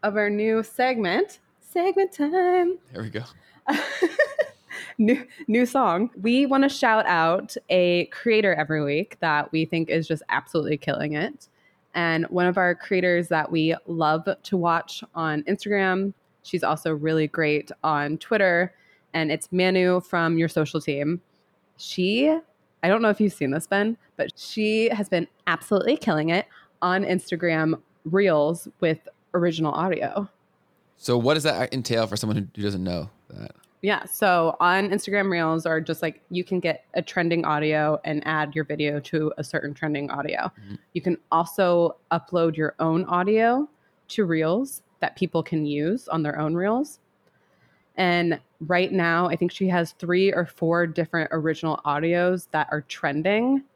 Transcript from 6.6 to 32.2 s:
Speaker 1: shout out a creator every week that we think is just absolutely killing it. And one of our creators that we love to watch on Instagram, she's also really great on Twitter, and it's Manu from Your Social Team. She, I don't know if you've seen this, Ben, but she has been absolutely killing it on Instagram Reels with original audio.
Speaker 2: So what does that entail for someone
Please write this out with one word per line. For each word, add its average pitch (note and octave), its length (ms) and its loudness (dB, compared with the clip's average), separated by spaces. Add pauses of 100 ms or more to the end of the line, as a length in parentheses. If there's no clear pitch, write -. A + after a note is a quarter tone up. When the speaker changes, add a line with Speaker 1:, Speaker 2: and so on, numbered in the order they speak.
Speaker 1:
shout A3+ 360 2
out E3+ 480 2 (140)
a F3 380 4
creator G#3+ 480 2
every D#3 280 -2
week D3 380 -2
that D3 320 0
we D#3+ 140 0
think E3 240 -2
is D#3+ 180 0
just D#3+ 220 -4
absolutely D3+ 480 -2
killing D3 340 -4
it. F3 360 -6 (460)
And E3 320 0
one F3+ 200 0
of F3+ 100 2
our F3+ 180 2
creators F3 540 0
that D#3 220 -2
we D#3+ 240 0 (120)
love D#3+ 400 0 (160)
to - 140 -4
watch E3+ 480 -2 (100)
on D#3 300 -2
Instagram, G3 720 -2 (280)
she's F3 200 -4
also D#3 320 0
really D#3 320 0
great D3+ 440 0 (140)
on D3+ 340 0
Twitter, F#3 560 2 (380)
and D#3+ 180 0
it's D#3 220 -4
Manu F#3 480 4
from E3 380 0
Your E3 100 2
Social D#3+ 320 0
Team. D3 400 -2 (560)
She, A3+ 580 0 (480)
I E3+ 60 2
don't A3 140 4
know A3 80 4
if G#3 100 0
you've G#3 140 2
seen C#3 160 -2
this, D#3 160 -4
Ben, G#3 320 0 (180)
but - 220 -4
she A3 520 0
has G#3 200 -4
been F3 160 0 (200)
absolutely G3 520 2
killing D#3 320 0
it F3+ 160 0 (340)
on F#3 240 0
Instagram E3 760 0 (240)
Reels E3 640 2 (120)
with D#3+ 280 0 (260)
original E3 380 0
audio. F#3+ 560 -2 (680)
Speaker 2:
So B2 220 0
what B2+ 160 4
does D#3 80 -2
that B2+ 320 0
entail A2+ 320 0
for G2+ 100 -4
someone G#2+ 200 -2